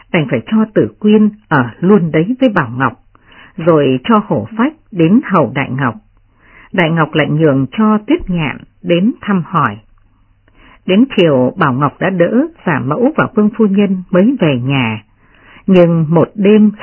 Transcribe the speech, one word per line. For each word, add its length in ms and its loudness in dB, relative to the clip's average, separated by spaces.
đành 180 -2
phải 180 -2
cho 260 0
Tử 260 -2
Quyên 300 4
ở 220 0
luôn 320 2
đấy 280 -2
với 160 2
Bảo 220 -4
Ngọc, 160 -2
rồi 460 2
cho 120 0
Hổ 200 -4
Phách 160 -2
đến 340 2
hầu 300 0
Đại 160 -4
Ngọc. 240 -4
Đại 180 0
Ngọc 220 -2
lại 160 0
nhường 420 0
cho 260 0
Tuyết 220 -2
Nhạn 280 -6
đến 300 0
thăm 240 -2
hỏi. 320 -2
Đến 200 2
chiều, 420 2
Bảo 160 0
Ngọc 260 -4
đã 100 -2
đỡ 380 0
Giả 140 -2
mẫu 380 -2
và 180 0
Vương 220 2
phu 80 2
nhân 460 0
mới 280 2
về 240 0
nhà, 400 -2
nhưng 420 4
một 260 0
đêm 360 4